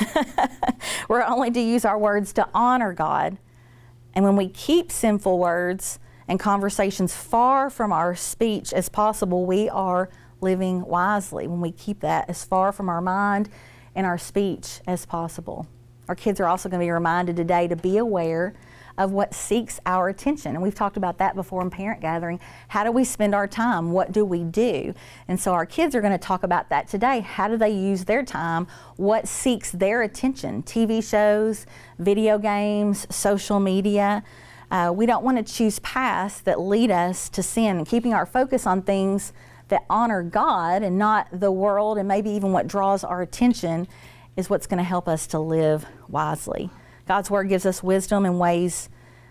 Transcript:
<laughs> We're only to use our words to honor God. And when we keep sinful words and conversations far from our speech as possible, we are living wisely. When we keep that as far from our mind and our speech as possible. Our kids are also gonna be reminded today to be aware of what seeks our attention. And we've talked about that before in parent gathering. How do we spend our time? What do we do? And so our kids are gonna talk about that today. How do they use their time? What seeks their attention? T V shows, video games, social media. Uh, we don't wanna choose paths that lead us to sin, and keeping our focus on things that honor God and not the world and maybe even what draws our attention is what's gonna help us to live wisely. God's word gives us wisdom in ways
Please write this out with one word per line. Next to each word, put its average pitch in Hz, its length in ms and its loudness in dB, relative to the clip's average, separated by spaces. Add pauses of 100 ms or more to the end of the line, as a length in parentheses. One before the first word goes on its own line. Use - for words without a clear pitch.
(300)
<laughs> - 800 -4
We're 240 140 4
only 240 280 0
to 247 80 0
use 233 240 2
our 214 160 2
words 208 340 2
to 208 200 2
honor 233 400 2
God. 156 440 -2 (760)
And 190 100 2
when 196 140 6
we 196 100 2
keep 339 420 0
sinful 202 480 2
words 180 600 0 (300)
and 190 100 0
conversations 202 720 0
far 269 560 2
from 220 220 -2
our 175 240 2
speech - 560 -2
as 180 160 0
possible, 208 580 0
we 185 220 2
are 185 420 -2 (300)
living 185 460 0
wisely. 185 640 0
When 175 120 -4
we 175 140 -4
keep - 260 -8
that 160 300 -2
as - 160 -8
far 190 260 2
from 196 160 -6
our 170 140 -2
mind 202 480 0 (440)
and 190 140 -2
our 175 100 0
speech - 720 -4
as 180 180 -4
possible. 165 640 -8 (400)
Our 180 80 -6
kids 196 240 -2
are 185 80 2
also 180 220 0
gonna 180 120 -2
be 175 80 0
reminded 170 460 0
today 175 320 2
to 170 80 -2
be 185 220 0
aware 180 560 0 (440)
of 190 140 0
what 196 220 0
seeks - 520 -4
our 185 220 0
attention. 196 460 -4
And 160 80 -4
we've 202 140 -2
talked 202 200 -2
about 180 220 -4
that 190 180 0
before 185 260 -6
in 180 80 -2
parent 196 320 -8
gathering. 170 380 -4 (300)
How 208 140 0
do 226 80 0
we 254 120 4
spend 208 320 0
our 202 120 0
time? 196 440 -2
What 185 220 0
do 214 100 4
we 175 200 -2
do? 180 500 0 (340)
And 185 120 -2
so 196 140 0
our 170 120 2
kids 320 280 0
are 240 80 2
gonna 196 160 2
talk 180 260 -2
about 175 260 0
that 139 180 -2
today. 240 320 0
How 196 300 -2
do 226 80 0
they 220 140 4
use 190 340 0
their 240 180 2
time? 165 440 -2 (280)
What 208 320 2
seeks - 440 -2
their 202 320 2
attention? - 600 -4
T 226 220 0
V 220 160 0
shows, 214 640 2 (340)
video 208 380 4
games, 208 760 0
social 202 460 0
media. 202 640 2 (460)
Uh, 175 260 2
we 214 100 2
don't 226 180 2
wanna 247 200 2
choose 214 360 0
paths 202 640 -2
that 170 200 0
lead 208 300 2
us 180 380 0
to 190 140 -4
sin, 214 340 0
and 156 80 -2
keeping 233 280 0
our 175 120 2
focus 254 400 0
on 190 160 2
things 196 520 0 (360)
that - 200 0
honor 220 320 2
God 190 640 0
and 185 140 0
not 208 340 2
the 185 180 0
world 202 480 2
and 196 80 -2
maybe 202 260 0
even 196 200 0
what 180 160 2
draws 196 380 0
our 180 160 -4
attention 175 680 0 (480)
is 185 140 -2
what's - 180 0
gonna 180 160 0
help 180 240 -2
us 160 200 0
to 160 120 -2
live 156 460 2 (240)
wisely. 151 600 -4 (380)
God's 190 240 0
word 196 160 2
gives 190 180 2
us 185 160 0
wisdom 190 440 2
in 175 120 2
ways 175 520 0 (420)